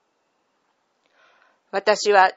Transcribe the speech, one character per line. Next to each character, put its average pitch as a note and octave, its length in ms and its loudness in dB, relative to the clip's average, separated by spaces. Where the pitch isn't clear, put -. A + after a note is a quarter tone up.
私 G3+ 440 -4
は F#3+ 240 4